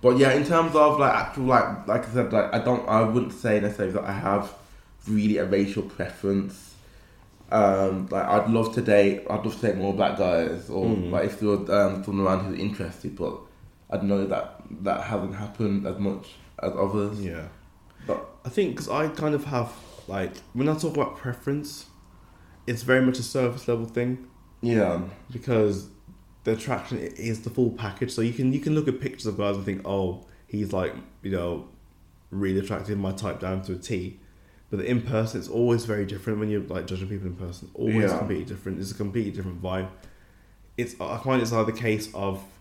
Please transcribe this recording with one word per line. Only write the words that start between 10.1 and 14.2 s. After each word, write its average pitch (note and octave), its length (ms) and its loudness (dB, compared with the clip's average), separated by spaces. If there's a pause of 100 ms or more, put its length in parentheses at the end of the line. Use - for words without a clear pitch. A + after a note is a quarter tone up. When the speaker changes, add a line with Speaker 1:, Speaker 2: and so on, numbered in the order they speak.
Speaker 1:
guys, E2+ 500 2
or - 180 0
Speaker 2:
Mm. F#2+ 240 0
Speaker 1:
like, F2+ 160 0
if G2 140 -4
there G#2+ 160 2
were, G2 240 0
um, G2 240 2
someone G2 220 0
around F#2+ 200 2
who's F#2 120 -4
interested, G2 580 -6
but - 220 -6 (520)
I G2+ 120 -2
know G2 240 2